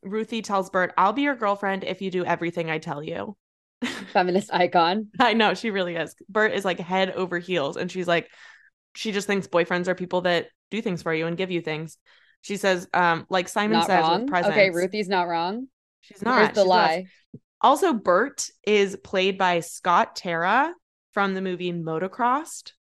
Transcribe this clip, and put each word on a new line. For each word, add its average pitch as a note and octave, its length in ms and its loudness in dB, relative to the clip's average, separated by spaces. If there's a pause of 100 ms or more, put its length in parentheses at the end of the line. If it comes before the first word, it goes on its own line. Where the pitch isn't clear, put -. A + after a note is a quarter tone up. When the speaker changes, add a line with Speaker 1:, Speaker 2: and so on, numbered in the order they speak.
Speaker 1:
Ruthie A3 400 -4
tells F#3+ 280 -2
Bert, F3+ 280 0
"I'll F#3+ 140 4
be C#4 100 -2
your C#4+ 140 0
girlfriend G3+ 480 -2
if F#3 180 -6
you F#3+ 80 -4
do F3+ 140 -2
everything E3+ 460 -2
I D#3 80 -2
tell D3+ 240 -8
you." E3+ 340 -10 (440)
<laughs> - 320 -8
Speaker 2:
Feminist F#3 400 2
icon. F3+ 560 2 (120)
Speaker 1:
I A#3 140 4
know, G#3 200 4
she A3 160 -4
really F3+ 260 -2
is. D#3+ 180 -6 (140)
Bert G#3+ 240 2
is, G3 120 -2
like, F#3 160 -2
head F#3 320 0
over F3+ 260 -4
heels, E3+ 380 -2
and F3+ 140 -6
she's F3+ 180 -6
like, E3 200 0 (680)
she A3 180 -6
just G3 160 -4
thinks G3 180 0
boyfriends F3 420 0
are F3+ 60 0
people F3+ 280 -4
that F3 260 0 (240)
do G#3 100 -6
things F3+ 200 -4
for E3 120 -2
you D#3+ 120 -2
and E3+ 100 -4
give F#3 160 -4
you E3+ 100 -2
things. D#3 340 -8 (460)
She G3+ 140 -6
says, F#3 380 0
um, E3+ 340 2
like F#3 200 -2
Simon G#3+ 300 0
Speaker 2:
Not A3+ 80 2
Speaker 1:
says F#3 140 4
Speaker 2:
wrong. E3+ 220 2
Speaker 1:
with C4+ 80 -4
presents. F3 260 2
Speaker 2:
Okay, F#3+ 140 6
Ruthie's F#3 380 -2
not F3+ 200 0
wrong. F#3 400 -4 (320)
Speaker 1:
She's - 220 -20
Speaker 2:
Where's A#3+ 260 4
Speaker 1:
not. - 60 -4
Speaker 2:
the G#3 80 4
Speaker 1:
She's F#3 60 4
Speaker 2:
lie? F3 360 4 (560)
Speaker 1:
Also, D4 320 4
Bert G#3 560 0 (180)
is G3+ 380 2
played F#3+ 340 0
by F3+ 220 2
Scott F3+ 560 0
Terra G3 560 0 (400)
from G3 220 -2
the F#3+ 80 -6
movie F3+ 300 -4
Motocrossed. F#3+ 1000 -4 (120)